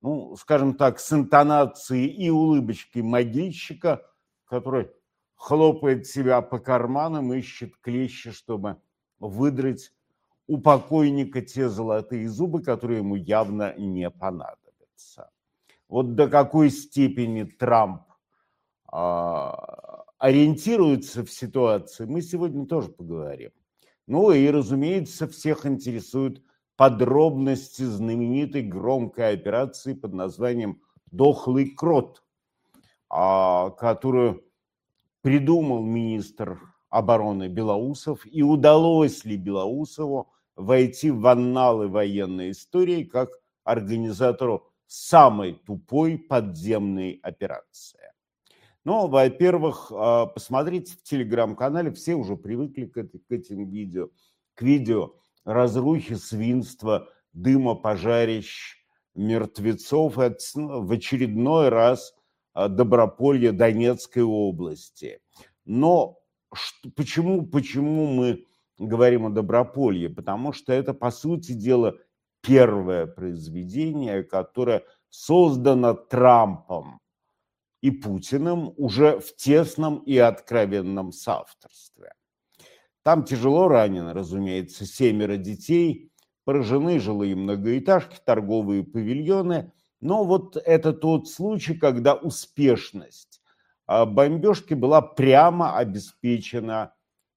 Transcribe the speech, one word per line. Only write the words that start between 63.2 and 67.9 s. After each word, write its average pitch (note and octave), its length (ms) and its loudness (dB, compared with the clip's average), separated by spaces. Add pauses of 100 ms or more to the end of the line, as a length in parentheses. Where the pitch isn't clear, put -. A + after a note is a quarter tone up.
Донецкой A#2 720 0
области. F2 960 -6 (460)
Но D3 540 0 (340)
ш-, - 420 -16
почему, E3+ 500 -2
почему D3 640 -2